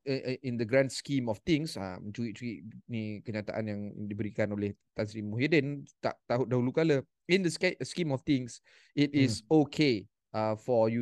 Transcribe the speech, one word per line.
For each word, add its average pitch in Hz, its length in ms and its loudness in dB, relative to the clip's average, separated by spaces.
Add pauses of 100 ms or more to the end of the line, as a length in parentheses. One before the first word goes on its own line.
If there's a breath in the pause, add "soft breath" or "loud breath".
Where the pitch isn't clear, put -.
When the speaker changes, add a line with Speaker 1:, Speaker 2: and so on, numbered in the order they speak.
Speaker 1:
i-, 131 320 -4
i-, - 80 -18
in 123 100 -4
the 113 140 -2
grand 135 240 2
scheme 139 340 -4
of 107 160 -4
things, 160 320 0
ah, 95 220 -6
mencuri-curi 107 640 -8 (240)
ni 107 400 -6
kenyataan 107 400 -4
yang 104 160 -6 (240)
diberikan 104 480 -2
oleh 104 240 -2 (160)
Tan 107 160 -2
Sri 107 160 -8
Muhyiddin 139 560 2 (160)
tak - 320 -6
tahu 120 160 2
dahulu 123 240 2
kala. 151 320 4 (240)
In 190 160 4
the 175 80 0
sca-, 180 320 0
scheme 156 320 -2
of 127 80 -2
things, 127 400 -2 (320 soft breath)
it 143 180 2
Speaker 2:
Hmm. 143 140 6
Speaker 1:
is 110 240 0
okay, 143 560 4 (320)
uh, 110 160 0
for 113 400 2
you 117 80 0